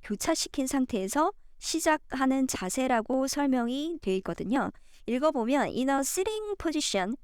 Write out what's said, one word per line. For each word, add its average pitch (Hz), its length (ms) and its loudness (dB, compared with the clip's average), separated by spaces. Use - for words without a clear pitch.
교차시킨 - 640 -2
상태에서 262 640 0
시작하는 269 880 0
자세라고 262 800 0
설명이 277 760 0
되어 190 140 0
있거든요. 190 560 -2
읽어보면 254 640 2
"In 262 200 0
a 277 100 2
sitting 415 580 -2
position, 285 680 -2